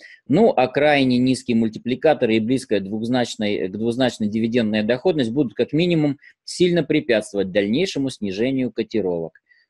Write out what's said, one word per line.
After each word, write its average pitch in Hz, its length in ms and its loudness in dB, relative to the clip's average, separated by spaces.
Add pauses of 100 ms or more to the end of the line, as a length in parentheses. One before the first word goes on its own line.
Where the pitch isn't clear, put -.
(300)
Ну, 190 220 6
а 127 160 2
крайне 139 500 2
низкие 123 380 0
мультипликаторы 113 800 0
и 110 60 4
близкая 113 400 -2
двухзначной, 107 880 -4
к - 20 -14
двузначной 117 560 -2
дивидендная 110 560 0
доходность 127 480 0
будут 127 220 -2
как - 180 -2
минимум 156 480 0 (240)
сильно 175 400 0
препятствовать 107 680 0
дальнейшему 131 560 0
снижению 120 640 -4
котировок. 92 680 -4 (300)